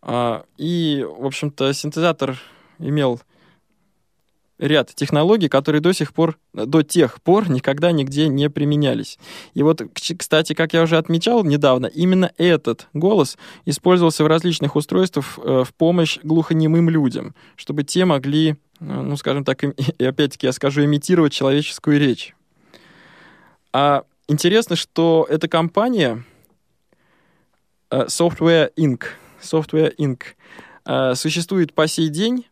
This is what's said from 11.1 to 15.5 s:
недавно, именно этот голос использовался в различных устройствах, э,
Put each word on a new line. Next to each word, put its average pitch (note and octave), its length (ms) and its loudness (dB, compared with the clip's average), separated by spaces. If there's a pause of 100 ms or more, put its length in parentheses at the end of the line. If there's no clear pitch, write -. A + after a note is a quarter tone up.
недавно, C#3+ 420 2
именно F#3 520 0
этот D#3+ 560 0
голос F3 420 2 (300)
использовался F3 560 2
в D3+ 60 4
различных D#3+ 480 0
устройствах, F3+ 600 -2
э, B2+ 260 0